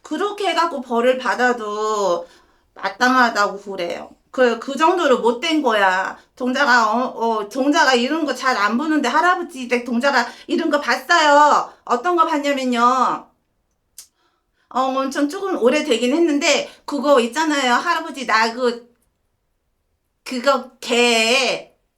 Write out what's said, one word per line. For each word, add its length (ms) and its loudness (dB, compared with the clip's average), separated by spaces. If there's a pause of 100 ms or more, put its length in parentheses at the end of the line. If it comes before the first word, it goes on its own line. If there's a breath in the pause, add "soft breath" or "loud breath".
그렇게 460 -6
해갖고 320 -2
벌을 380 0
받아도 1080 -2 (480 loud breath)
마땅하다고 880 0
그래요. 480 -10 (220)
그, 260 2
그 180 -10
정도로 440 2
못된 420 0
거야. 560 0 (160 soft breath)
동자가, 580 2
어, 140 0
어, 420 -4
동자가 460 2
이런 320 0
거 80 -2
잘 220 -2
안 200 0
보는데 320 0
할아버지 600 0
댁 160 -2
동자가 420 0 (220 loud breath)
이런 220 -2
거 100 2
봤어요. 920 2 (120)
어떤 320 -2
거 100 4
봤냐면요. 560 -2 (1900)
어, 100 -2
엄청 480 -2
조금 340 -6
오래되긴 520 2
했는데 540 0 (160 loud breath)
그거 360 2
있잖아요. 540 0
할아버지 520 -4
나 260 0
그, 400 -4 (1300)
그거 560 -2
개, 960 0 (220)